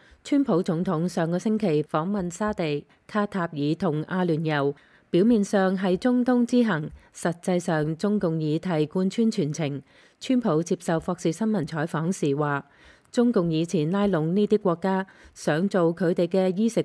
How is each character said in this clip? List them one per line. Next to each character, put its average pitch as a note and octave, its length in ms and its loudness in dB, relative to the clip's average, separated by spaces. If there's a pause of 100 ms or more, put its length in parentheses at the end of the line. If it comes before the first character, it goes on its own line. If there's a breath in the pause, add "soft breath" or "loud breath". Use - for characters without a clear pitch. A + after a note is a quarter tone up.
(220 soft breath)
川 C#4+ 220 0
普 F#3+ 180 2
總 F3 220 -2
統 F3 240 0
上 E3+ 220 -2
個 F3 80 0
星 G#3+ 200 0
期 D#3 260 2
訪 E3 260 -2
問 F#3+ 200 -4
沙 G#3+ 220 -4
地、 D3+ 320 -4 (220 soft breath)
卡 G#3 180 -2
塔 G3 180 -4
爾 D3+ 360 -2
同 D#3 300 0
阿 F3+ 160 0
聯 E3 180 0
酋， C#3+ 320 0 (340 soft breath)
表 F3+ 160 4
面 A3+ 200 4
上 F#3+ 340 2
係 F#3 180 0
中 B3 280 0
東 B3 200 2
之 B3 200 2
行， D3+ 260 -2 (240 soft breath)
實 - 260 -2
際 F3+ 200 0
上 D#3 360 0
中 G#3 220 0
共 E3 200 0
議 D#3 200 0
題 D#3 300 0
貫 F#3 200 0
穿 A3+ 220 0
全 D3+ 220 -2
程。 C#3+ 280 -4 (380 soft breath)
川 B3+ 220 0
普 E3 240 2
接 F#3 160 -2
受 E3 180 -2
霍 F3 180 -4
士 E3+ 140 -2
新 A3 160 -4
聞 G#3 180 0
採 D#3+ 220 -4
訪 D#3+ 240 -2
時 D3+ 240 -2
話， C#3+ 300 -2 (480 soft breath)
中 A#3+ 180 2
共 F3 200 0
以 D#3+ 140 0
前 D#3+ 260 0
拉 G3+ 180 2
攏 E3 240 0
呢 G#3 140 2
啲 G#3 120 2
國 F3 180 0
家， F#3+ 300 -2 (260 loud breath)
想 E3 360 0
做 E3+ 260 2
佢 E3+ 180 0
哋 F3 140 0
嘅 F#3 300 0
衣 A3+ 120 0
食 E3 160 0